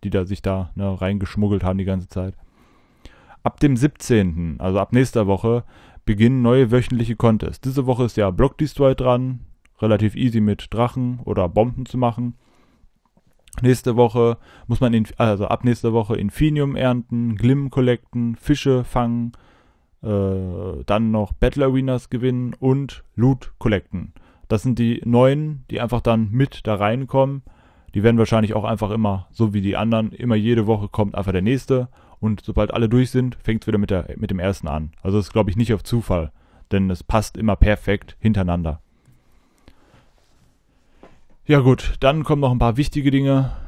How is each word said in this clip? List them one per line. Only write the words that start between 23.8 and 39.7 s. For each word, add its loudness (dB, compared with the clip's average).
Das 0
sind 0
die 0
neuen, 2
die -6
einfach -2
dann 2
mit 0
da 0
reinkommen. 0
Die 0
werden 6
wahrscheinlich 2
auch -2
einfach -2
immer, -2
so 0
wie 0
die -2
anderen, 0
immer -2
jede 2
Woche 0
kommt -4
einfach -4
der 0
nächste. 0
Und -2
sobald 0
alle 0
durch 2
sind, -2
fängt's -4
wieder 0
mit -2
der, -2
mit -6
dem -4
ersten -4
an. -6
Also 0
das 0
ist, -10
glaub 2
ich, -2
nicht 0
auf -2
Zufall, -2
denn 2
es -6
passt -2
immer 0
perfekt 2
hintereinander. 0